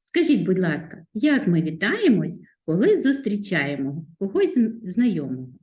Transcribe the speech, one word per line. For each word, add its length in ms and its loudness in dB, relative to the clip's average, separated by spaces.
Скажіть, 440 2
будь 140 0
ласка, 540 -4
як 340 2
ми 140 4
вітаємось, 760 0
коли 360 2
зустрічаємо 1040 -2
когось 380 0
зн-, 260 2
знайомого? 800 -2